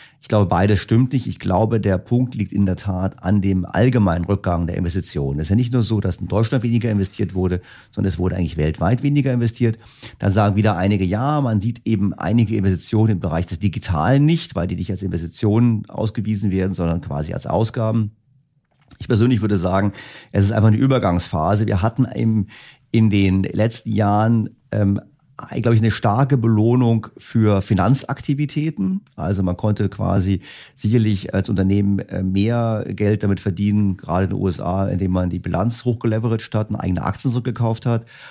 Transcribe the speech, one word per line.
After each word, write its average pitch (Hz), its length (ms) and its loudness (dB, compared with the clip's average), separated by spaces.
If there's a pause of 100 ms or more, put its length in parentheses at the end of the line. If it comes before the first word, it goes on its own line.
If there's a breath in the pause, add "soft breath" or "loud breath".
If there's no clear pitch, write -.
(200 loud breath)
Ich - 80 -20
glaube, 104 180 4
beides 98 340 2
stimmt 127 320 2
nicht. 135 140 -2
Ich - 120 -8
glaube, 107 420 0
der 95 180 0
Punkt 123 360 -2
liegt 98 180 -4
in 101 140 0
der 90 100 0
Tat 92 460 -4
an 101 180 2
dem 92 240 0
allgemeinen 95 600 2
Rückgang 87 420 -2
der 87 100 -6
Investitionen. 80 640 -4
Es 78 80 -4
ist 85 40 -2
ja 98 60 4
nicht 120 160 0
nur 120 120 2
so, 104 160 -2
dass 92 160 -2
in - 100 -8
Deutschland 113 380 0
weniger 117 260 0
investiert 98 440 -2
wurde, 90 260 0 (320 loud breath)
sondern 98 160 -2
es 80 100 -4
wurde 90 180 0
eigentlich 85 200 -4
weltweit 80 460 0
weniger 139 300 0
investiert. 117 460 0 (400 loud breath)
Dann 98 140 0
sagen 101 240 2
wieder 104 200 2
einige, 95 280 0
ja, 127 360 0
man 113 200 0
sieht 117 240 -4
eben 101 280 -2
einige 110 440 0
Investitionen 104 560 2
im 87 80 -2
Bereich 85 260 -2
des 85 140 -8
Digitalen 98 640 2
nicht, 165 300 0
weil 87 100 -2
die 90 80 -4
nicht 90 160 -6
als 95 120 -6
Investitionen 104 840 0
ausgewiesen 104 640 -4
werden, 95 220 0
sondern 85 300 -2
quasi 76 300 -6
als - 140 -8
Ausgaben. 110 640 -2 (880)
Ich - 80 -12
persönlich 117 360 2
würde 101 160 0
sagen, 95 340 0 (400 loud breath)
es 98 140 4
ist 104 40 2
einfach 110 180 4
eine 107 100 6
Übergangsphase. 101 920 2
Wir 98 140 0
hatten 117 220 0
im, 110 440 0 (420 loud breath)
in 110 200 4
den 95 340 4
letzten 110 480 -2
Jahren, 107 580 2 (220)
ähm, 101 260 2 (640)
glaub 117 140 2
ich, 110 60 4
eine 107 100 2
starke 131 480 0
Belohnung 113 680 2 (100)
für 107 420 2
Finanzaktivitäten. 147 1400 -2 (140)
Also 95 260 -2
man 90 140 0
konnte 104 320 0
quasi 95 520 0 (340 loud breath)
sicherlich 110 600 0
als 98 140 0
Unternehmen, 98 500 2
äh, 92 240 -6
mehr 107 680 0
Geld 104 340 0
damit 101 180 0
verdienen, 101 560 0
gerade 90 280 -2
in 90 60 -2
den 98 80 -4
U 98 100 0
S - 120 -4
A, 98 280 -2
indem 95 240 0
man 90 180 0
die 90 80 -4
Bilanz 107 460 -2
hochgeleveraged 113 720 -2
hat 107 160 0
und 104 60 -4
eigene 90 260 -2
Aktien - 300 -2
zurückgekauft 117 540 -2
hat. 117 160 0 (280 loud breath)